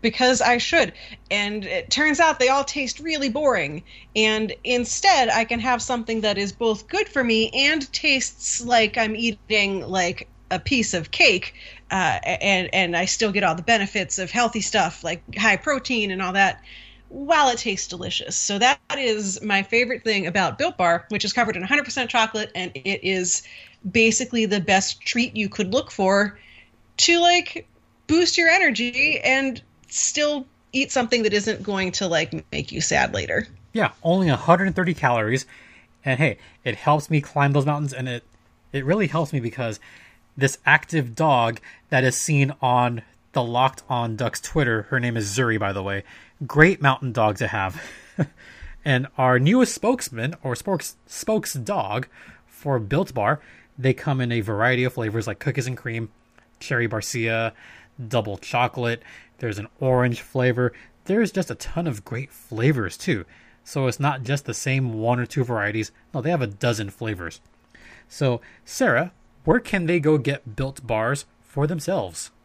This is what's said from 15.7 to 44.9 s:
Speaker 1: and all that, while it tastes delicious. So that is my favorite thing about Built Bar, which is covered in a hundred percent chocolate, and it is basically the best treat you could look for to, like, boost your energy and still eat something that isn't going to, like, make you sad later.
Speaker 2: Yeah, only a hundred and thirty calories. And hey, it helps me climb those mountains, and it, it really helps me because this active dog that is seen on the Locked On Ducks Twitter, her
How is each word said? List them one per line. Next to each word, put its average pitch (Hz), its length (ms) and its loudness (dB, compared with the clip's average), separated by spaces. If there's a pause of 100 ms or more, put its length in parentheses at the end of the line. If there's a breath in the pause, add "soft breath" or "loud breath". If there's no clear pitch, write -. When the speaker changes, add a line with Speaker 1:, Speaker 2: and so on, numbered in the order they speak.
Speaker 1:
and 190 100 -4
all 185 120 -4
that, 196 280 2 (460 loud breath)
while 285 400 2
it 233 100 0
tastes 196 300 -6
delicious. 180 480 -8
So 202 240 -2
that 262 180 4 (180)
is 214 460 -2
my 196 220 2
favorite 240 400 0
thing 202 220 0
about 180 300 0
Built 339 200 -2
Bar, 170 320 2
which 208 160 -4
is 202 80 -4
covered 220 240 0
in 180 80 -6
a - 20 -8
hundred 285 180 0
percent 240 260 -6
chocolate, 214 440 0
and 180 220 -6
it 185 260 -4
is 185 400 -2 (480 loud breath)
basically 226 560 2
the 202 140 0
best 190 400 0
treat - 360 -2
you 208 120 -2
could 196 240 -4
look 254 180 -2
for 202 480 2 (600 loud breath)
to, 339 220 4
like, 349 460 2 (400)
boost 330 320 2
your 330 100 4
energy 277 720 2
and 262 400 0 (280)
still 294 580 -2 (260)
eat 269 180 -2
something 240 340 0
that 208 80 2
isn't 208 300 -2
going 190 300 -2
to, 190 160 -2
like, 160 440 0
make 147 200 -8
you - 80 -6
sad - 340 0
later. 87 320 -2 (260)
Speaker 2:
Yeah, 202 200 0 (100)
only 180 260 2
a 131 80 4
hundred 180 300 4
and 180 100 -2
thirty 180 180 0
calories. 123 520 0 (580 loud breath)
And 131 140 0
hey, 135 200 0 (260 loud breath)
it 117 120 -4
helps 151 340 0
me 156 100 4
climb 143 320 0
those 139 140 2
mountains, 147 260 -2
and 127 160 -8
it, 120 160 -8 (480)
it 135 120 -4
really 180 240 2
helps 160 240 -2
me 143 80 0
because 113 400 -6 (560 loud breath)
this 135 300 0
active 143 480 2
dog 120 460 2 (280 loud breath)
that 131 160 4
is 127 120 2
seen 139 440 2
on 123 420 2 (300)
the 131 100 0
Locked 120 460 0
On 117 280 -2
Ducks 117 240 -4
Twitter, 120 420 0
her 127 180 -2